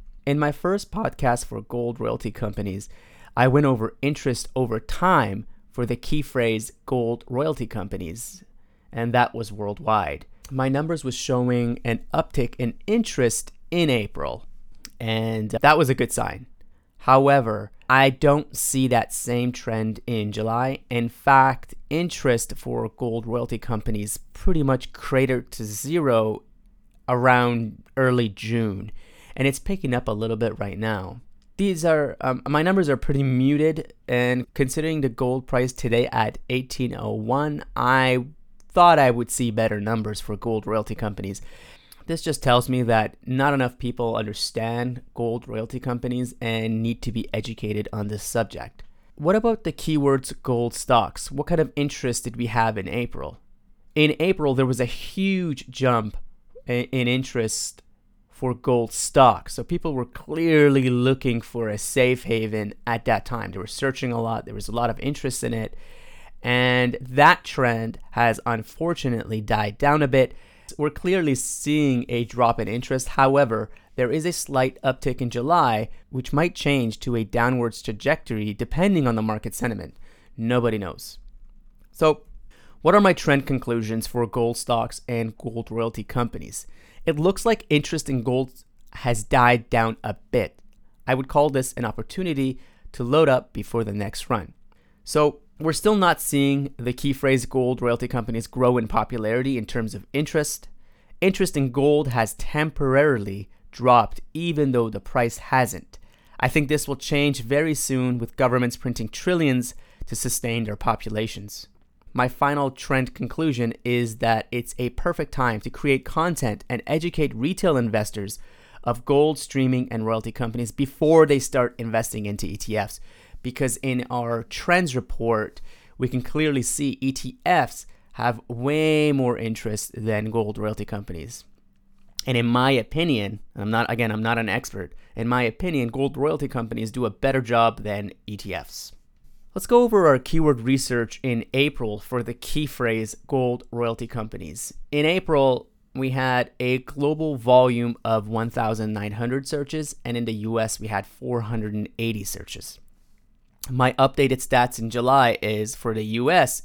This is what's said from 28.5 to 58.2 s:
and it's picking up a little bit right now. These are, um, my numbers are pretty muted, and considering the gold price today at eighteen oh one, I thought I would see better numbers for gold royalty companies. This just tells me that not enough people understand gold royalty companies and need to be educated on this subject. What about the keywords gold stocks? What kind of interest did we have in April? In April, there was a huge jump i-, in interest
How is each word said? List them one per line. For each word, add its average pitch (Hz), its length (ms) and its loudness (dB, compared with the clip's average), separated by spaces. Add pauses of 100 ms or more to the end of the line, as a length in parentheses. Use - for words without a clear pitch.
and 131 120 0
it's 135 120 -2
picking 160 340 -4
up 120 140 -2
a 113 60 -2
little 110 240 -2
bit 110 200 -2
right 101 220 -6
now. 107 400 -4 (380)
These 185 260 0
are, 156 380 2
um, 131 260 -2
my 151 160 2
numbers 185 260 4
are 131 80 4
pretty 139 240 0
muted, 143 720 2 (140)
and 123 460 0
considering 151 480 -2
the 131 80 0
gold 127 360 -2
price 127 280 0
today 117 340 0
at 110 300 -2 (120)
eighteen 127 480 -4
oh 107 160 -6
one, 135 520 -2 (100)
I 127 500 2 (440)
thought 175 280 8
I 131 140 6
would 117 180 -2
see 120 220 -2
better 107 280 0
numbers 107 420 -2
for 107 160 -8
gold 110 280 -4
royalty 107 300 -2
companies. 101 460 -6 (680)
This 165 140 -4
just 156 220 -4
tells 123 260 4
me 127 140 0
that 110 420 2
not 135 300 2
enough 123 240 -2
people 120 360 -4
understand 117 840 -4 (140)
gold 117 320 -4
royalty 113 320 -8
companies 123 600 -4
and 113 440 -2
need 117 180 -2
to 117 100 -4
be 113 220 -4
educated 107 580 -4
on 107 180 -4
this 104 120 -6
subject. - 600 -6 (320)
What 170 200 2
about 220 280 0
the 160 80 -4
keywords 143 600 0 (120)
gold 120 320 -2
stocks? - 560 0
What 139 160 -6
kind 170 120 2
of 147 160 0
interest 143 500 -4
did 113 100 -8
we 120 100 -4
have 113 320 2
in 95 100 -6
April? 78 520 -8 (560)
In 151 240 6
April, 156 340 0
there 131 140 4
was 123 120 -2
a 123 60 2
huge 185 840 -4
jump 117 480 0 (520)
i-, 123 240 -2
in 127 160 0
interest - 760 -2 (480)